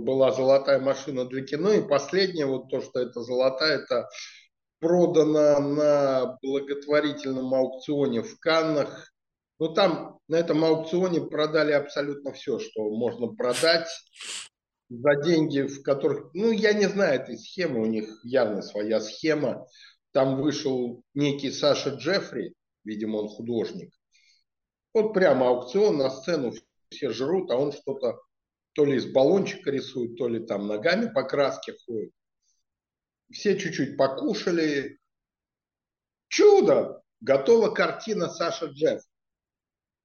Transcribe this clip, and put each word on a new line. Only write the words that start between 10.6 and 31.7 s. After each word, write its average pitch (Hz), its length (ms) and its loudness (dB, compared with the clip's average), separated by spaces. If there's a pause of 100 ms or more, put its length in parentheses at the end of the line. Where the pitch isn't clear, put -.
аукционе 165 580 2
продали 151 500 0
абсолютно 143 600 -2
всё, 113 280 -4
что 107 300 -6
можно 117 380 -4
продать 123 600 0 (1000)
за 135 340 2
деньги, 156 380 2
в 135 200 -8
которых... 139 520 -2
Ну, 220 180 0
я 208 220 2
не 208 140 2
знаю 175 320 0
этой - 180 -12
схемы, 147 440 -4
у 110 40 0
них 110 200 -2 (180)
явно 117 380 0
своя 107 380 -2
схема. 147 680 -4 (460)
Там 135 280 2
вышел 127 640 -4 (120)
некий 139 360 -2
Саша 143 400 0
Джеффри, 123 640 -6 (300)
видимо, 107 340 -6
он 104 100 -6
художник. 117 640 -6 (1040)
Вот 208 200 2
прямо 139 340 4
аукцион, 175 500 2
на 131 120 0
сцену 143 420 -4 (380)
все - 200 -4
жрут, 139 420 -2
а 123 40 2
он 143 160 0
что-то 131 480 -6 (540)
то 151 100 4
ли 139 120 4
из 117 100 -2
баллончика 151 640 2
рисует, 127 480 -6
то 123 100 -2
ли 113 180 -2
там 104 220 -4
ногами 170 460 0
по 131 100 2
краске 131 500 -2 (120)